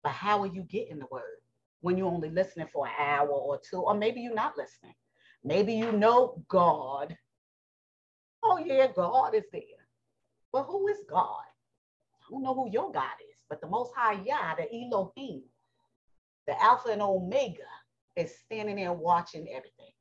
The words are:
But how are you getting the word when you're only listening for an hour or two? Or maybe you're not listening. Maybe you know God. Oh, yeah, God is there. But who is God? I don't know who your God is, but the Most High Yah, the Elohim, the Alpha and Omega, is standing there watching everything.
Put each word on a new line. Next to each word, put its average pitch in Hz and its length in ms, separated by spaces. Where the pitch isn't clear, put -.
But 143 80
how 202 300
are 196 40
you 185 160
getting 165 380
the 131 100
word 110 320
when 180 180
you're 190 80
only 170 240
listening 165 380
for 143 180
an - 120
hour 143 300
or 143 300
two? - 220
Or 208 140
maybe 226 260
you're 240 120
not 226 240
listening. - 380
Maybe 196 320
you 226 160
know 226 580
God. 151 720
Oh, 381 140
yeah, 269 360
God 220 400
is 214 180
there. - 360
But 269 100
who 392 240
is 415 120
God? - 320
I - 80
don't 262 140
know 262 100
who 247 160
your 269 220
God - 280
is, - 160
but 156 100
the 156 60
Most 233 280
High 214 300
Yah, 226 300
the 170 180
Elohim, 233 680
the 143 160
Alpha 226 280
and 208 120
Omega, 196 640
is - 220
standing 214 380
there 180 160
watching 170 560
everything. - 520